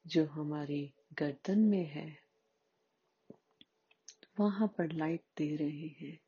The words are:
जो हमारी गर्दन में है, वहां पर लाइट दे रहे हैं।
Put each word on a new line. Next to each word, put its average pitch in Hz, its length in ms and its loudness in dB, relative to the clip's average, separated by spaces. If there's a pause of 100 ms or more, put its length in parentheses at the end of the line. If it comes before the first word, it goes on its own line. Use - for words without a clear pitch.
जो 160 200 4
हमारी 147 560 -4 (320)
गर्दन 156 460 0
में 202 260 6
है, 151 220 -10 (2250)
वहां 208 280 4
पर 165 240 -2
लाइट 160 320 -2 (140)
दे 151 180 -2
रहे 151 320 -4 (120)
हैं। 143 280 -12